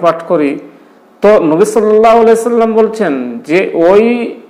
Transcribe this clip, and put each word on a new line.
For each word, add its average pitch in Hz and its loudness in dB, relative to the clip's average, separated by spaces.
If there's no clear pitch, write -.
পাঠ 165 -2
করি, 151 -2
তো 208 4
নবী 165 0
সাল্লাল্লাহু 220 2
আলাইহি 226 4
সাল্লাম 226 -2
বলছেন 156 -4
যে 170 -4
ওই 214 0